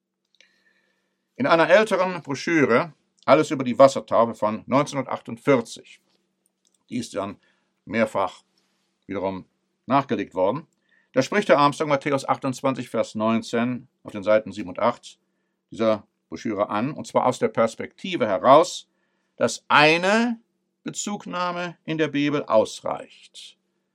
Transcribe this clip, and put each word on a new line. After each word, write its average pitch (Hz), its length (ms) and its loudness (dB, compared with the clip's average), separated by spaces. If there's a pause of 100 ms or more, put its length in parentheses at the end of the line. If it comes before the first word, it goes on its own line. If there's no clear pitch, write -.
(1400)
In 123 100 -2
einer 165 240 4
älteren 185 520 2
Broschüre, 143 680 0 (320)
Alles 151 280 4
über 135 100 -6
die 123 160 -4
Wassertaufe 117 560 4
von 107 320 -4
neunzehnhundertachtundvierzig, 135 1300 -4 (880)
die 113 60 -8
ist - 180 -8
dann 98 220 -8 (480)
mehrfach 110 580 -2 (640)
wiederum 95 400 -6 (400)
nachgelegt 117 480 -2
worden, 104 320 -2 (460)
da 131 100 2
spricht 202 260 -2
Herr 160 100 6
Armstrong 147 320 0
Matthäus 139 360 -2
achtundzwanzig, 131 640 -4
Vers 110 260 -4
neunzehn 113 720 -2 (160)
auf - 100 -18
den 107 100 -10
Seiten 107 280 2
sieben 95 200 -10
und - 80 -12
acht - 400 -4 (520)
dieser 107 360 -2 (240)
Broschüre 98 400 -4
an, 110 220 -2
und - 140 -12
zwar - 200 0
aus 127 120 0
der 117 100 0
Perspektive 123 800 -4
heraus, 135 640 4 (480)
dass - 320 -4
eine 185 720 4 (420)
Bezugnahme 180 1000 -8
in 160 140 -6
der 156 100 0
Bibel 143 360 -2
ausreicht - 1120 -4 (360)